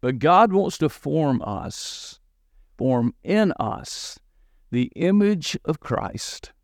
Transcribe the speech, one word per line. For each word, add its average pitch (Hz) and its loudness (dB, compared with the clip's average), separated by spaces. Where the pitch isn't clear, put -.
But 127 -2
God 180 6
wants 185 0
to 156 2
form 143 0
us, - -10
form 123 2
in 208 2
us - -10
the 123 0
image 196 2
of 160 -2
Christ - -6